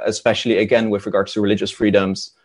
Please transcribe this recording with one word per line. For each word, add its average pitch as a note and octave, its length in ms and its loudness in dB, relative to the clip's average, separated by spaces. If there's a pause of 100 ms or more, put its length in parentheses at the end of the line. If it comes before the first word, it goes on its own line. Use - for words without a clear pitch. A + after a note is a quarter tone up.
especially, A2 520 0
again, A2 320 2
with G2+ 160 -2
regards G2 280 -2
to G#2+ 80 -2
religious G2+ 300 0
freedoms, G2 600 0 (140)